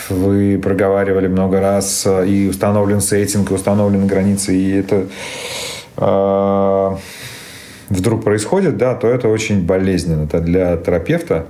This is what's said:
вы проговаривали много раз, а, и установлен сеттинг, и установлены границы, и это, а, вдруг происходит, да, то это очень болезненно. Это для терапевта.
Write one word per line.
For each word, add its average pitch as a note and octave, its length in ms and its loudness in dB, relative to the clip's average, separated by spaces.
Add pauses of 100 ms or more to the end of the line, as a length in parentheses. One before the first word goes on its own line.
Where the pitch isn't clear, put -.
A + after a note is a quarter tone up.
вы G2 520 2
проговаривали G2 680 2
много F#2+ 320 2
раз, G2 460 0
а, F#2+ 180 2
и G2 240 2
установлен G2+ 540 0
сеттинг, G2+ 480 0
и G2 60 0
установлены G2+ 500 2
границы, G2 500 2
и F#2+ 200 2
это, - 320 0 (920)
а, G2 1000 0 (880)
вдруг G2+ 340 -2
происходит, A2+ 540 0
да, B2 180 0
то A2 120 -2
это B2+ 200 0
очень G#2+ 380 0
болезненно. F2 580 0
Это D#2 160 -2
для F2 380 2
терапевта. - 720 -2